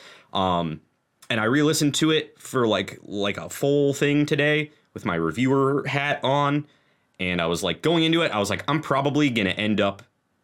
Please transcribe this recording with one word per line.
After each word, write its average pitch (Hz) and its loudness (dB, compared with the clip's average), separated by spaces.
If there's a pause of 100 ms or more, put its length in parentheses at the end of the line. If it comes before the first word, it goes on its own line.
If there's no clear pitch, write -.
(340)
Um, 87 0 (460)
and 117 -2
I 107 0
re-listened 147 2
to 160 2
it - -4
for, 123 -2
like, 101 -2
like, 101 -4
a 80 -12
full 143 2
thing 143 2
today 151 0 (220)
with - -10
my 90 -2
reviewer 131 0
hat 139 -2
on, 143 0 (520)
and 90 0
I 82 2
was, 85 -2
like, 87 -2
going 160 2
into 165 2
it, - 0
I 107 -2
was 101 0
like, 95 -4
I'm 147 0
probably 139 0
gonna 107 0
end 101 0
up 98 -2 (400)